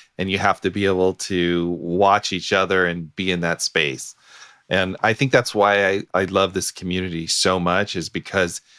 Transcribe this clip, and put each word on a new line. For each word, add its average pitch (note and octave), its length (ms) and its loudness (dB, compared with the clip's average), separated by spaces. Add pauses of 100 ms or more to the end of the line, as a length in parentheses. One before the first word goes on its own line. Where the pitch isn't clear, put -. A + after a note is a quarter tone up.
(160)
And F#2+ 140 -4
you F#2+ 80 0
have G2 240 2
to F#2+ 80 0
be G2 160 0
able F#2 280 2
to F2 540 0 (100)
watch G2 540 2
each F2+ 180 -6
other F#2+ 360 2
and E2+ 280 -6
be F#2 160 -4
in F2 100 0
that E2+ 200 -2
space. C#2+ 540 -2 (560)
And F#2 320 0
I A2 100 2
think C3 200 -2
that's B2 220 2
why G2+ 320 4
I, G2 160 0 (120)
I F#2+ 100 2
love F#2+ 300 0
this F#2 160 -4
community F2+ 560 -6
so F#2 340 0
much, F2+ 340 0
is E2+ 140 -6
because F2 540 -4 (160)